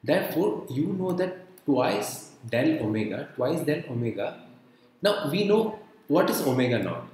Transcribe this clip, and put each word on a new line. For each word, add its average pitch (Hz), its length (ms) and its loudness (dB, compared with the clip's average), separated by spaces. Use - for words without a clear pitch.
Therefore, 185 640 0
you 139 180 0
know 185 240 -2
that - 540 -4
twice 123 640 0
del 143 320 2
omega, 107 540 -2
twice 123 260 0
del 147 280 0
omega. 117 500 -4
Now, 160 280 0
we 190 180 0
know 220 320 2
what - 220 4
is - 120 -2
omega 123 380 2
naught. 90 340 -4